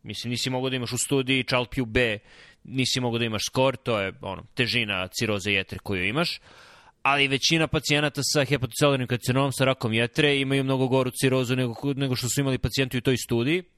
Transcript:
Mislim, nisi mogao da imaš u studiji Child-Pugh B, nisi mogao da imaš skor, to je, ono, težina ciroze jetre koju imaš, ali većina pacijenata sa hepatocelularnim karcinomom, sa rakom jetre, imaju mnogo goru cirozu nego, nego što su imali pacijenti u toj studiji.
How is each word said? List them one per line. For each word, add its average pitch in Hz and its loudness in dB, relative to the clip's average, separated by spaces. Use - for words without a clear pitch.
Mislim, 110 -8
nisi 123 -2
mogao 127 -2
da 131 -4
imaš 120 -6
u 127 -4
studiji 131 0
Child-Pugh 123 -2
B, 110 0
nisi 127 -2
mogao 120 -2
da 117 0
imaš 110 -4
skor, 131 0
to 113 -2
je, 95 -2
ono, 92 -8
težina 104 -2
ciroze 104 -2
jetre 98 -2
koju 92 -2
imaš, 139 -2
ali 139 2
većina 151 2
pacijenata 147 0
sa 143 2
hepatocelularnim 131 0
karcinomom, 131 0
sa 131 0
rakom 127 0
jetre, 139 2
imaju 135 0
mnogo 131 2
goru 127 2
cirozu 131 2
nego, 127 -2
nego 131 0
što 120 -2
su 139 0
imali 135 0
pacijenti 127 0
u 117 -2
toj 131 4
studiji. 131 0